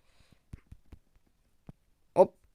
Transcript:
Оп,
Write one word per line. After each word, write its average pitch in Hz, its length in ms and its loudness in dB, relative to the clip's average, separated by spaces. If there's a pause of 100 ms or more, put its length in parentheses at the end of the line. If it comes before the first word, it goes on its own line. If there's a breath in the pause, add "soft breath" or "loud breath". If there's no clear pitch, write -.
(2250)
Оп, - 220 8 (200)